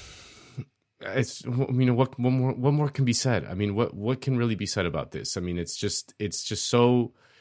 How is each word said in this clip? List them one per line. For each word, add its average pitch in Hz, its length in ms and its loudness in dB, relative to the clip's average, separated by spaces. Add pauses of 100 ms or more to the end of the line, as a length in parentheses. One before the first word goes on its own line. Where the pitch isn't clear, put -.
(300)
<sighs> - 720 -18
it's, 110 400 -4
w-, 127 400 0
you 131 60 6
know, 123 80 4
what, 127 260 2
what 123 100 4
more, 131 220 2
what 135 200 2
more 147 160 2
can 139 160 0
be 120 100 2
said? 107 320 0
I - 80 -8
mean, 101 200 0
what, 113 200 0
what 117 260 -2
can 131 160 0
really 117 180 2
be 101 120 -4
said 95 200 0
about 76 240 -4
this? - 260 -8
I 92 40 -4
mean, 87 180 -4
it's - 180 -6
just, - 440 -6
it's 104 240 -6
just - 240 -4
so 120 460 4 (260)